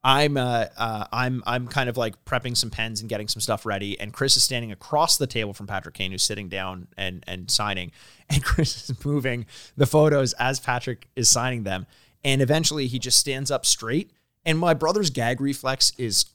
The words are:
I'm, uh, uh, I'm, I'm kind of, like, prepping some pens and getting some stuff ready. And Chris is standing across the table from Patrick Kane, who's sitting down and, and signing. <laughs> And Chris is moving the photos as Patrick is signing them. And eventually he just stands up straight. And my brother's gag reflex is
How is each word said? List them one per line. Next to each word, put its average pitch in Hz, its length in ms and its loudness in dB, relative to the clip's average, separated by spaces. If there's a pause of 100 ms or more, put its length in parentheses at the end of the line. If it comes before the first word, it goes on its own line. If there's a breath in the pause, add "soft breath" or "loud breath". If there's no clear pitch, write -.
I'm, 139 340 4
uh, 123 280 2 (120)
uh, 110 340 -4
I'm, 123 340 -2
I'm 123 220 -2
kind 127 220 -2
of, 117 80 -4
like, 113 280 -2
prepping 123 300 -4
some 117 140 0
pens 113 320 -6
and 110 80 -10
getting 104 180 -4
some 107 140 -4
stuff - 240 -2
ready. 101 340 -4
And 107 140 -8
Chris - 240 4
is - 60 4
standing 117 280 -2
across 151 460 2
the 143 100 0
table 107 260 -4
from 101 140 -12
Patrick 95 280 -6
Kane, 95 160 -4
who's 95 120 -2
sitting 104 260 -4
down 92 380 -6 (100)
and, 92 300 -6
and 92 240 -8
signing. 95 460 -2
<laughs> - 40 -20 (300 loud breath)
And 139 120 2
Chris - 480 0
is - 140 -8
moving 127 420 -2 (280 loud breath)
the 139 120 4
photos 147 460 4
as 127 260 -2
Patrick 123 560 -4
is 120 160 4
signing 123 320 0
them. 95 240 -4 (360 soft breath)
And 135 200 4
eventually 151 420 2
he 123 140 -4
just 123 180 2
stands 135 320 0
up 139 160 -2
straight. 127 460 0 (340)
And 160 140 2
my 170 160 4
brother's 170 340 2
gag 127 320 0
reflex 135 560 0
is 113 380 0